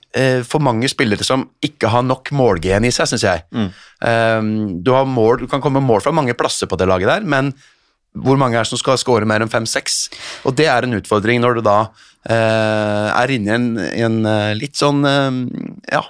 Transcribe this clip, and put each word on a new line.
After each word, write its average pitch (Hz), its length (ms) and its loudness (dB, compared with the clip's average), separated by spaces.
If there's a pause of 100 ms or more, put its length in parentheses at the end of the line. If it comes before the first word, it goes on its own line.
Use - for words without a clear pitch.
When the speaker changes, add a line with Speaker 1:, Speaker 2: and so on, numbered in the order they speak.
(140)
Speaker 1:
eh, 127 280 2
for 151 180 -2
mange 127 280 0
spillere 104 360 -2
som 131 240 0 (140)
ikke - 260 -2
har 123 140 2
nok 127 280 -2
målgen 101 540 2
i 123 60 2
seg, 156 160 0
synes 120 160 -2
jeg. 90 200 0 (100)
Speaker 2:
Mm. 104 200 -4 (300)
Speaker 1:
Ehm, 107 800 0
du 127 100 2
har 135 140 4
mål, 123 340 2
du 127 60 -10
kan 139 140 -2
komme 139 220 0
mål 135 200 2
fra 147 100 0
mange 139 220 0
plasser - 320 -4
på 98 100 -4
det 92 120 0
laget 92 180 2
der, 160 140 2
men 143 320 0 (640)
hvor 135 220 2
mange 123 160 2
er 117 80 2
det 110 60 -2
som 120 100 -6
skal 135 200 2
score 113 280 2
mer 107 140 2
enn 110 100 -2
fem-seks? - 580 -4 (360)
Og 135 120 0
det 151 100 4
er 127 160 2
en 123 180 -2
utfordring 107 400 0
når 120 160 2
du 117 60 -4
da, 107 260 2 (400)
eh, 110 920 0
er 131 80 0
inne 107 180 -2
i 107 60 0
en, 120 240 -2
i 92 240 -4
en, 113 240 0
eh, 107 280 0
litt 123 200 -8
sånn, 143 320 2
eh, 135 840 -2
ja, - 180 0